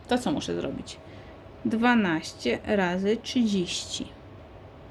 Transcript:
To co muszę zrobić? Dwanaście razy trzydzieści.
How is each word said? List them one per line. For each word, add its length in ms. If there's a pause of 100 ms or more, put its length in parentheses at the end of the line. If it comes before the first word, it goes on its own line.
To 100
co 140
muszę 220
zrobić? 420 (680)
Dwanaście 1000
razy 500
trzydzieści. 880 (840)